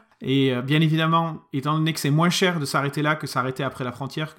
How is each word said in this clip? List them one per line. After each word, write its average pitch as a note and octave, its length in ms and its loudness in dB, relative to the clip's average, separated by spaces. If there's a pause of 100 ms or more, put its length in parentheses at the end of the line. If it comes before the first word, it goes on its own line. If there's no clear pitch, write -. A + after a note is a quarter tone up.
(220)
Et, C3 320 2
euh, D#3 100 -2
bien D3+ 180 2
évidemment, D#3+ 600 2 (120)
étant D3 240 0
donné D#3 160 0
que - 60 -8
c'est C#3+ 100 0
moins D#3+ 200 4
cher F3+ 300 2
de C#3+ 60 -2
s'arrêter C#3 380 -2
là D3+ 120 0
que D3+ 120 -8
s'arrêter C3 360 -4
après C3 200 -6
la B2 80 -6
frontière, D3 480 -8